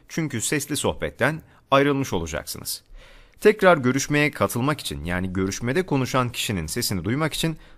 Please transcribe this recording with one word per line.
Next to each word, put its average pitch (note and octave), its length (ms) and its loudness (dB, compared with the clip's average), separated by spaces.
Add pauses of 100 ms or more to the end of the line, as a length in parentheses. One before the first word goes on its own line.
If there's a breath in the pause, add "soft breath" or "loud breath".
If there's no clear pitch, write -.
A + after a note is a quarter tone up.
çünkü D3 340 -4
sesli D3 360 -2
sohbetten G#2+ 640 -2 (300 soft breath)
ayrılmış C#3 420 4
olacaksınız. - 720 -6 (560 soft breath)
Tekrar G#3 380 6
görüşmeye C#3 540 2
katılmak B2 480 0
için, D2 260 -8
yani F#2 280 -2
görüşmede A2+ 520 -2
konuşan B2+ 440 0
kişinin F#2 380 -4
sesini G#2 360 -4
duymak C3+ 300 -2
için D#3+ 240 -2 (200 soft breath)